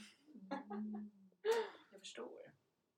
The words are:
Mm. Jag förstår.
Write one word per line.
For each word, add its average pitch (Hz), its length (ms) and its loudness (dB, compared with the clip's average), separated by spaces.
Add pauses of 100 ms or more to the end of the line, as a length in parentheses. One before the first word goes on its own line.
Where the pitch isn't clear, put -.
(720)
Mm. 214 400 -2 (800)
Jag 392 80 -14
förstår. - 540 -8 (440)